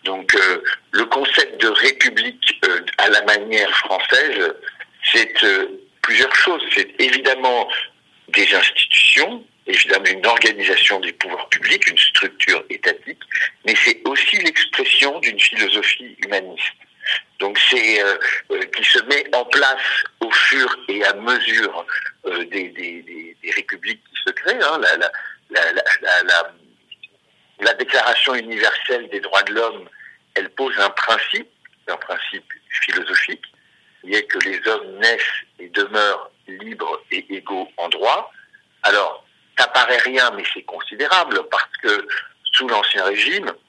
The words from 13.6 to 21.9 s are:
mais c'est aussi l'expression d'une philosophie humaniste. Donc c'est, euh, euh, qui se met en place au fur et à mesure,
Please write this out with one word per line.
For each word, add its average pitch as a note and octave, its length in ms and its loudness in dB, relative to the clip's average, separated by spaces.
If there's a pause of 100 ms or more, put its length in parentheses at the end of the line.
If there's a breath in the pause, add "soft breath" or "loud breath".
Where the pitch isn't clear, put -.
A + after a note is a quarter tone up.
mais A2 100 2
c'est A2+ 300 2
aussi - 320 0
l'expression - 840 2
d'une - 200 0
philosophie - 840 0
humaniste. F#2+ 400 -4 (760 loud breath)
Donc G2+ 180 -2
c'est, A2 460 2
euh, G2 140 0 (340 loud breath)
euh, F#2+ 140 -2
qui - 180 -6
se - 200 4
met C#3+ 300 0
en B2 120 2
place C3+ 580 2 (160)
au A#2 100 -4
fur B2+ 480 2 (100)
et G2+ 160 -2
à G2+ 100 2
mesure, A2 720 0 (400 loud breath)